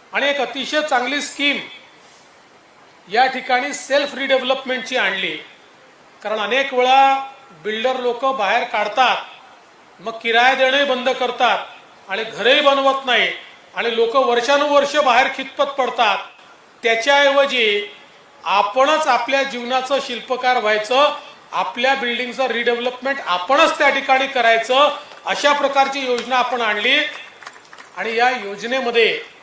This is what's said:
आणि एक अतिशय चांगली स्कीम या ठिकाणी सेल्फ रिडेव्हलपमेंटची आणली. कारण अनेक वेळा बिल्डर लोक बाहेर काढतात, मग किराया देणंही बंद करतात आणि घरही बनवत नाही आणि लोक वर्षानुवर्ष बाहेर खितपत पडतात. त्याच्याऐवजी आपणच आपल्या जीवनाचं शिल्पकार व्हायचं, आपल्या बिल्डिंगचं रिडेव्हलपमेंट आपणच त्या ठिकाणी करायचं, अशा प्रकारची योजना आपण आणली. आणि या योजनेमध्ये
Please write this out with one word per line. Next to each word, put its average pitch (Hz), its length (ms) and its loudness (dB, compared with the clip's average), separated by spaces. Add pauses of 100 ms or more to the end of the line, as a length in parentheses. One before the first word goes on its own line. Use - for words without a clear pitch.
(140)
आणि 254 160 0
एक 285 120 -2
अतिशय 262 400 -4
चांगली 269 400 -2
स्कीम 277 380 -2 (1500)
या 220 180 2
ठिकाणी 254 480 -2
सेल्फ 277 420 -2
रिडेव्हलपमेंटची 254 840 -2
आणली. 190 340 -2 (920)
कारण 214 180 -4
अनेक 262 340 -2
वेळा 262 420 6 (480)
बिल्डर 226 360 -2
लोक 247 260 -2
बाहेर 240 380 0
काढतात, 214 600 0 (760)
मग 180 220 -10
किराया 233 340 4
देणंही 262 300 2
बंद 254 240 -2
करतात 240 560 0 (440)
आणि 202 140 -4
घरही 240 380 2
बनवत 269 440 2
नाही 208 260 0 (440)
आणि 226 200 -4
लोक 226 200 0
वर्षानुवर्ष 277 800 2
बाहेर 262 400 4
खितपत 285 420 -4
पडतात. 226 400 0 (680)
त्याच्याऐवजी 247 1000 2 (580)
आपणच 262 640 2
आपल्या 262 360 0
जीवनाचं 254 640 -4
शिल्पकार 247 520 -2
व्हायचं, 220 540 2 (400)
आपल्या 240 420 -2
बिल्डिंगचं 240 520 -4
रिडेव्हलपमेंट 240 800 -2
आपणच 269 520 2
त्या 285 120 2
ठिकाणी 269 380 0
करायचं, 254 680 2 (300)
अशा 277 280 2
प्रकारची 277 460 0
योजना 247 380 -2
आपण 240 240 0
आणली. 220 360 0 (1000)
आणि 220 180 -6
या 240 140 2
योजनेमध्ये 233 920 -2 (240)